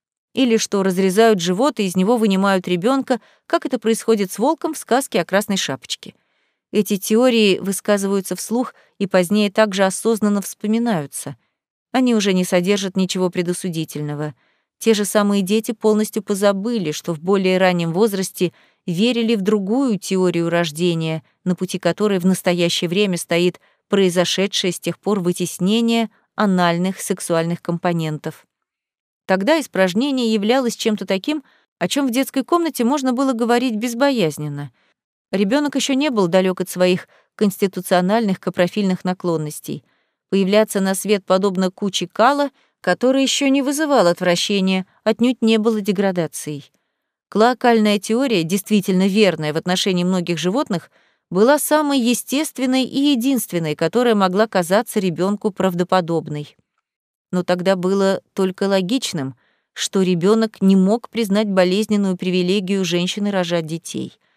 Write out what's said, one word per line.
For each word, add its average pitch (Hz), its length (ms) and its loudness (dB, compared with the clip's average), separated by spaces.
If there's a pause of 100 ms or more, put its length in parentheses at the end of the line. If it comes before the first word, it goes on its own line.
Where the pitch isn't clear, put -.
(340)
или 233 240 2
что 202 260 -2
разрезают 190 560 2
живот 185 400 0
и 208 40 0
из 180 120 -2
него 196 220 2
вынимают 196 500 0
ребёнка, 233 520 -2 (280)
как 339 180 -2
это 262 140 -4
происходит 214 520 0
с - 60 -14
волком 254 360 -2
в - 40 -12
сказке 226 440 0
о 165 40 -2
Красной 196 320 -2
Шапочке. - 560 -8 (580)
Эти 208 260 0
теории 220 600 2
высказываются 196 760 -2
вслух 233 400 -4 (240)
и 202 80 -2
позднее 202 420 2
также 196 360 2
осознанно 208 560 0
вспоминаются. 208 960 -4 (540)
Они 247 220 2
уже 202 200 2
не 185 100 2
содержат 190 540 0
ничего 185 320 0
предосудительного. 156 1040 -6 (420)
Те 220 160 2
же 208 120 -2
самые 202 360 2
дети 214 300 0
полностью 214 500 0
позабыли, 202 720 0
что 170 220 -6
в 151 60 -10
более 185 380 2
раннем 175 360 2
возрасте 190 600 0 (320)
верили 226 500 0
в 196 60 0
другую 214 560 0
теорию 175 520 0
рождения, 165 760 -2 (220)
на 180 100 0
пути 180 240 -6
которой 196 400 0
в 170 60 0
настоящее 175 640 0
время 185 280 -2
стоит 175 420 0 (280)
произошедшее 185 840 0
с - 80 -6
тех - 200 -6
пор 202 220 -2
вытеснение 214 880 0 (240)
анальных 180 640 0
сексуальных 170 600 -4
компонентов. 165 840 -4 (800)
Тогда 202 340 2
испражнение 226 720 0
являлось 226 440 0
чем-то 214 300 -2
таким, 220 380 -4 (360)
о 180 80 -2
чём 277 200 0
в 240 40 -2
детской 262 320 -2
комнате 339 400 0
можно 262 300 0
было 269 200 0
говорить 240 420 0
безбоязненно. 202 960 -2 (600)
Ребёнок 247 440 0
ещё 269 180 -2
не 285 160 0
был 208 180 2
далёк 185 340 2
от 180 80 -8
своих 180 400 0 (260)
конституциональных 190 1040 0
капрофильных 185 640 -2
наклонностей. 156 800 -4 (460)
Появляться 196 500 2
на 190 160 0
свет 196 300 -2
подобно 185 460 0
куче 185 360 -4
кала, 277 440 2 (280)
который 262 440 2
ещё 269 260 0
не 277 120 2
вызывал 277 460 2
отвращения, 185 800 0 (180)
отнюдь 233 380 0
не 220 160 4
было 214 240 0
деградацией. 180 880 -4 (580)
Клоакальная 220 720 2
теория, 226 440 0
действительно 190 640 0
верная 175 440 2
в 147 60 -2
отношении 180 480 0
многих 175 320 0
животных, 185 520 -2 (400)
была 240 300 4
самой 294 400 2
естественной 254 840 0
и 285 260 0
единственной, 220 640 -2
которая 226 400 2
могла 196 320 2
казаться 196 540 0
ребёнку 190 500 -2
правдоподобной. 170 1040 -2 (800)
Но 180 100 0
тогда 180 320 0
было 190 460 0 (100)
только 185 380 -2
логичным, 180 640 -2 (380)
что - 280 -2
ребёнок 190 600 2
не 196 160 6
мог 196 320 2
признать 214 400 -2
болезненную 190 640 0
привилегию 185 720 0
женщины 180 460 -2
рожать 175 340 -2
детей. 151 520 -10 (200)